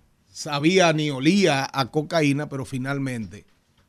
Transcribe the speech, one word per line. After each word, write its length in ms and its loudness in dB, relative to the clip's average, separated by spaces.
sabía 640 2
ni 180 0
olía 640 2
a 180 -2
cocaína, 580 0
pero 160 -8
finalmente, 800 -6